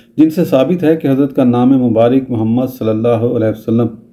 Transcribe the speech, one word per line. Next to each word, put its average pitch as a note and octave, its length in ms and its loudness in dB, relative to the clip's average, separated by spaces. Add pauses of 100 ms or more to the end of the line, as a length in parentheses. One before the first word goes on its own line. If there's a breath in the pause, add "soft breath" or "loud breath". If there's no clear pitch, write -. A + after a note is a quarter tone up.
(180 loud breath)
जिनसे D#3 280 2
साबित C#3 360 0
है D#3 140 2
कि D3+ 120 -4
हज़रत C3+ 240 0
का C3+ 140 0
नाम B2 300 2
मुबारक B2 540 2
मोहम्मद A2+ 400 -2
सल्लल्लाहु A2+ 600 -2
अलैहि A2 220 -2
वसल्लम A2+ 360 -2 (240)